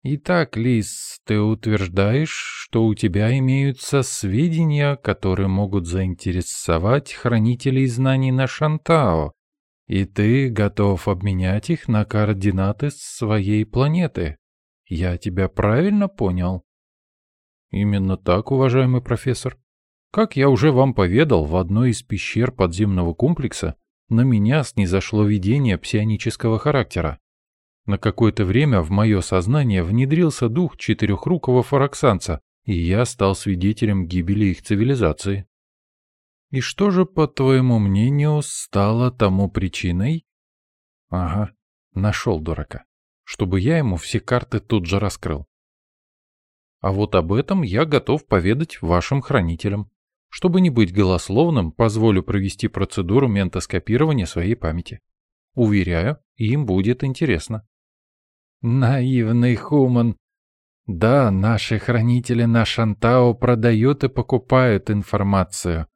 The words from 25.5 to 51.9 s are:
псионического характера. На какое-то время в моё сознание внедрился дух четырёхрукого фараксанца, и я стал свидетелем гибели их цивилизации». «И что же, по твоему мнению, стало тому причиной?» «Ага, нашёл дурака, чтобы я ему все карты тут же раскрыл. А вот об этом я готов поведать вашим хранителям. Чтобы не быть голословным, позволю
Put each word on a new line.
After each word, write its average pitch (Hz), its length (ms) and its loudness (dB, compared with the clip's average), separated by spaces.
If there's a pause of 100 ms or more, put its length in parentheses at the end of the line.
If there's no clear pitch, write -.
псионического 110 840 -2
характера. 95 600 -2 (680)
На 98 120 -2
какое-то 107 480 0
время 113 360 2
в 78 100 -4
моё 104 280 2
сознание 98 640 0
внедрился 135 640 0
дух 147 300 -2
четырёхрукого 120 840 0
фараксанца, 135 760 0 (240)
и 98 140 -2
я 90 260 0
стал 98 320 0
свидетелем 98 720 -2
гибели 90 380 0
их 92 160 -2
цивилизации». 98 840 -2 (1040)
«И 131 100 -2
что 202 300 0
же, 180 140 2
по 156 220 0
твоему 131 520 2
мнению, 139 600 2
стало 113 720 0
тому 98 380 0
причиной?» 95 760 -2 (840)
«Ага, 92 420 -4 (420)
нашёл 98 460 -2
дурака, 78 460 -8 (400)
чтобы 95 340 -2
я 147 200 0
ему 110 180 -2
все - 240 -6
карты - 400 -4
тут 98 240 -2
же 95 140 -2
раскрыл. 90 460 -6 (1300)
А 95 140 -2
вот 104 220 -2
об 87 180 0
этом 156 300 0
я 110 200 0
готов 151 440 0
поведать 107 540 0
вашим 87 400 0
хранителям. 101 680 -2 (400)
Чтобы 185 320 0
не 175 100 4
быть 107 220 2
голословным, 98 800 0
позволю 110 520 2